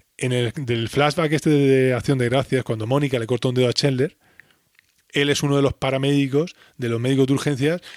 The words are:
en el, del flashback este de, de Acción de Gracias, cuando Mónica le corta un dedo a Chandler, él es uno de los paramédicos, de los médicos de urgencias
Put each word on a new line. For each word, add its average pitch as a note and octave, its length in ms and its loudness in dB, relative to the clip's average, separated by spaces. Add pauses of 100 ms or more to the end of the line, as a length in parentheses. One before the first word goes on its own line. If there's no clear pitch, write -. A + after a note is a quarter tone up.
(220)
en B2+ 120 -2
el, A#2+ 200 0
del A#2 360 -4
flashback D3 420 0
este D#3 180 0
de, D3 180 4
de C3 260 4
Acción C3 240 -2
de A#2+ 100 0
Gracias, C3 380 -2
cuando A2 200 -6
Mónica C3+ 340 0
le A2+ 60 -6
corta B2 220 -2
un B2 80 -2
dedo B2 140 2
a A#2 40 0
Chandler, C#3 440 -2 (960)
él C#3+ 160 2
es C#3+ 140 0
uno C#3+ 120 2
de C#3 60 2
los C#3 120 2
paramédicos, C#3 840 0 (200)
de A#2+ 120 -4
los A#2 100 -2
médicos C3 280 2
de C3+ 80 4
urgencias D3 460 -2 (160)